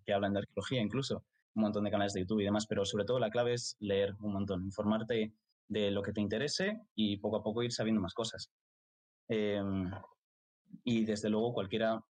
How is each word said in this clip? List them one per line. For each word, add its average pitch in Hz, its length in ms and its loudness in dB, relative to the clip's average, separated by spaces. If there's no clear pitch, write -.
que 104 100 0
hablan 101 200 2
de 101 60 0
arqueología, 104 420 -2
incluso 110 420 -2
un 110 80 2
montón 104 220 2
de 101 60 -2
canales 101 220 2
de 95 80 0
YouTube 104 200 2
y 98 40 4
demás, 104 220 2
pero 101 180 0
sobre 104 200 0
todo 123 140 2
la 117 100 2
clave 120 240 2
es 120 260 -4
leer 101 400 2
un 104 140 -2
montón, 95 300 0
informarte 110 720 0
de 104 240 0
lo 101 120 0
que 104 100 -4
te 104 80 0
interese 143 600 -2
y 104 220 2
poco 104 200 0
a 104 60 -6
poco 110 200 -2
ir 120 80 -2
sabiendo 110 300 2
más 92 120 -4
cosas. - 380 -6
Eh, 104 320 0
y 113 220 2
desde 107 240 0
luego 110 240 2
cualquiera 110 480 0